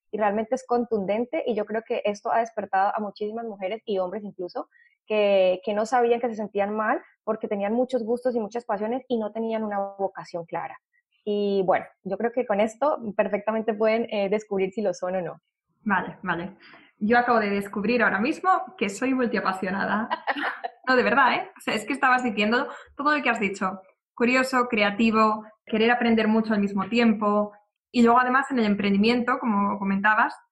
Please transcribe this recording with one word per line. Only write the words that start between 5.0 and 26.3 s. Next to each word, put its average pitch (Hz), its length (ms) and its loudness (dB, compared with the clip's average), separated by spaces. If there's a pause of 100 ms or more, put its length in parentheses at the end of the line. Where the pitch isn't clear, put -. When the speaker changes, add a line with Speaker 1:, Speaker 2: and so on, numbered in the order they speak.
Speaker 1:
que, 196 580 4
que 208 100 -2
no 208 100 0
sabían 233 360 2
que 247 80 -2
se 226 60 -4
sentían 202 400 -4
mal 220 280 -2 (200)
porque 220 240 -4
tenían 202 280 -2
muchos 247 280 0
gustos 240 320 -2
y 233 60 0
muchas 214 240 -6
pasiones 214 440 -4
y 240 100 0
no 214 140 -4
tenían 226 320 -4
una 208 140 -4 (200)
vocación 170 480 -6
clara. 156 320 -8 (460)
Y 202 420 0
bueno, 175 180 2 (200)
yo 185 120 -4
creo 233 160 -2
que 247 140 -2
con 202 140 0
esto 254 380 0 (180)
perfectamente 214 580 -2
pueden, 220 360 0
eh, 202 200 -2
descubrir 196 420 -2
si - 80 -6
lo 190 140 0
son 185 220 -6
o 185 40 0
no. 156 200 -10 (420)
Speaker 2:
Vale, 196 400 -2
vale. 180 340 -6 (420)
Yo 220 200 4
acabo 240 220 4
de 202 100 -2
descubrir 202 520 0
ahora 196 160 2
mismo 311 300 0 (300)
que 202 100 0
soy 262 260 -2
multiapasionada. 196 920 -2 (180)
Speaker 1:
<laughs> - 460 -6 (160)
Speaker 2:
No, 262 60 4
de 247 80 4
verdad, 240 320 4
¿eh? - 240 -6
O - 20 -20
sea, - 140 -4
es 214 100 -4
que - 80 -6
estabas 254 300 2
diciendo 226 460 0 (280)
todo 294 200 0
lo 285 40 -2
que 254 80 -2
has 226 120 0
dicho. 196 400 -4 (340)
Curioso, 254 540 2
creativo, 220 760 2 (200)
querer 226 260 2
aprender 233 380 2
mucho 220 260 2